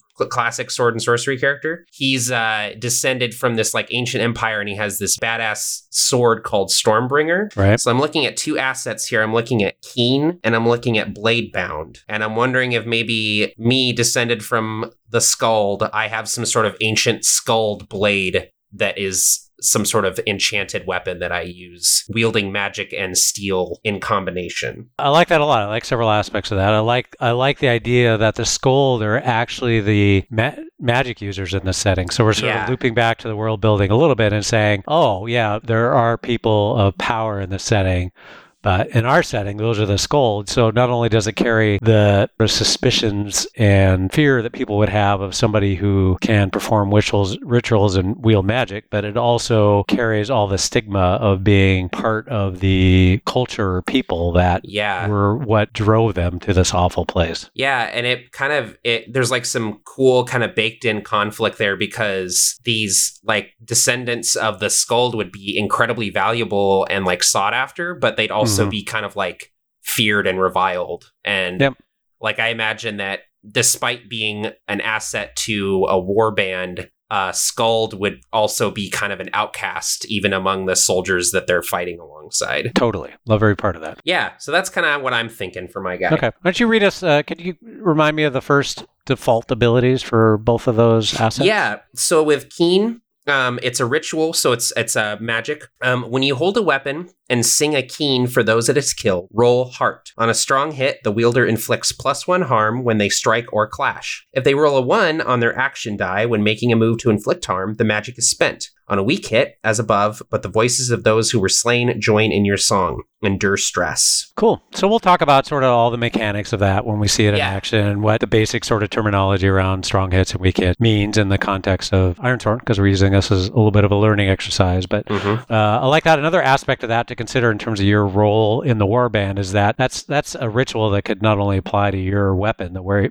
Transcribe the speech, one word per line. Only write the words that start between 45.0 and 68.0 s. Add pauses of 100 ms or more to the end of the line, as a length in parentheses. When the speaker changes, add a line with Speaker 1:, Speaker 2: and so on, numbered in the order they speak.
Speaker 2:
of
somebody
who
can
perform
rituals,
rituals
and
wield
magic,
but
it
also
carries
all
the
stigma
of
being
part
of
the
culture
or
people
that
Speaker 1:
Yeah.
Speaker 2:
were
what
drove
them
to
this
awful
place.
Speaker 1:
Yeah,
and
it
kind
of,
it,
there's,
like,
some
cool
kind
of
baked
in
conflict
there
because
these,
like, (120)
descendants
of
the
Skuld
would
be
incredibly
valuable
and,
like,
sought
after,
but